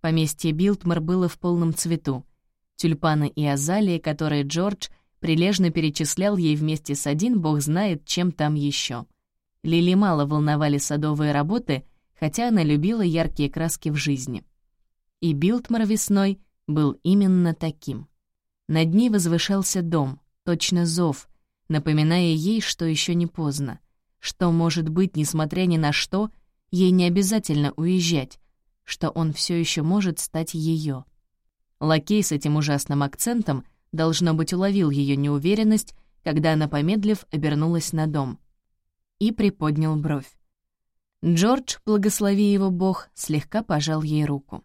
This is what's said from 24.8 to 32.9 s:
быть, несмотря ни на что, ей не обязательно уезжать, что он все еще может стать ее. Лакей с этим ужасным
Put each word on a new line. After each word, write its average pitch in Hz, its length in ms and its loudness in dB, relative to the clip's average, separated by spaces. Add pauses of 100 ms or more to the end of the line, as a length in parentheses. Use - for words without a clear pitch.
быть, 180 300 0
несмотря 156 480 -2
ни 175 120 2
на 151 140 2
что, 202 380 -2 (400)
ей 180 220 4
не 180 140 4
обязательно 175 680 0
уезжать, 165 640 0 (460)
что - 240 -4
он 160 240 -2
все - 220 -4
еще 165 280 -2
может 185 360 0
стать - 340 -6
ее. 156 520 -2 (760)
Лакей 156 440 2
с - 80 -2
этим 147 240 0
ужасным 143 480 0